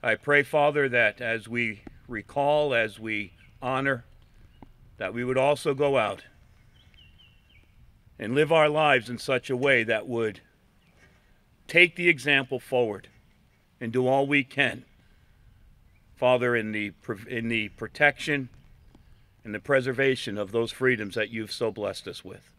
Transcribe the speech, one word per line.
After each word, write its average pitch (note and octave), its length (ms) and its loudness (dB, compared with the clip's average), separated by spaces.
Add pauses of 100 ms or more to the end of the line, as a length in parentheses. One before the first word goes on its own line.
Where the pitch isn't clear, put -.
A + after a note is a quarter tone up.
I A2+ 140 0
pray, C#3+ 260 2
Father, D3 480 2
that A#2+ 320 2
as A2+ 260 -4
we A2+ 320 -4 (260)
recall, C#3+ 680 0
as A2 260 0
we G#2+ 320 -6 (300)
honor, C3 420 -2 (960)
that G2+ 160 -6
we A#2+ 100 -4
would B2+ 140 0
also C#3+ 340 2
go C#3 240 2
out G2+ 280 0 (1900)
and A2 160 -6
live D3 180 2
our D#3 160 6
lives D3 400 2
in B2 80 -8
such B2+ 320 -4
a C3 80 -2
way C3 280 4
that A2 220 -2
would A2+ 340 -4 (1300)
take F3 300 4
the F3 140 2
example C3+ 500 0
forward A2+ 480 -2 (720)
and A#2+ 120 -8
do B2+ 140 2
all C#3 200 2
we C#3 180 0
can, B2+ 400 -4 (1300)
Father, B2 400 2
in A2 180 -2
the, G#2+ 200 -4 (340)
in A#2 220 -6
the A2 220 -2
protection C#3+ 800 -2 (960)
and G#2+ 100 -10
the G#2+ 60 -6
preservation C3 760 0
of G2+ 160 -6
those A#2 180 -2
freedoms A2 440 0
that A2 160 -2
you've A2 220 -8
so A2+ 180 -2
blessed G2+ 360 -8
us F2 180 -14
with. - 340 -18